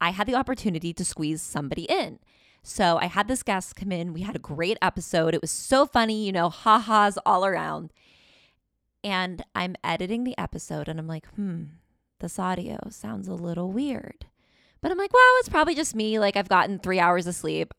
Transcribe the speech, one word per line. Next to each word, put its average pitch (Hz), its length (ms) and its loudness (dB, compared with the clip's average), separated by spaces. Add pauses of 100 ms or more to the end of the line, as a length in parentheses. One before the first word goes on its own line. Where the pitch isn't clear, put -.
I 170 100 0
had 196 180 -2
the 254 80 2
opportunity 170 560 -2
to 175 120 -4
squeeze 156 380 -4
somebody 147 440 -6
in. 339 340 -2 (420)
So 170 360 2
I - 80 -2
had 202 200 0
this - 160 -4
guest 196 320 -4
come 196 160 -8
in. 175 220 -4
We 160 80 -8
had 202 160 -6
a - 20 -8
great 170 420 -4
episode. 170 540 0
It 165 60 -2
was - 100 -6
so - 360 2
funny, 220 380 0
you 196 60 -2
know, 175 200 2
ha-has 214 760 4
all 190 180 4
around. 160 480 -2 (1120)
And 185 400 -4 (140)
I'm 180 260 -4
editing 180 400 -2
the 247 160 -6
episode, - 480 -8
and 160 140 -6
I'm 160 80 -8
like, 160 260 -10
"Hmm, 180 300 -6 (560)
this - 180 -10
audio 180 400 -4 (120)
sounds 208 360 -12
a 185 80 -8
little 175 380 -6
weird." 262 540 -6 (540)
But 320 120 -2
I'm 359 60 -2
like, 392 140 -2
"Well, 508 260 10
it's 494 100 0
probably 311 260 2
just 285 220 -4
me. 214 240 0
Like, 202 160 2
I've 196 120 0
gotten 190 300 4
three 185 220 0
hours 175 260 4
of 175 80 -4
sleep. 160 440 -4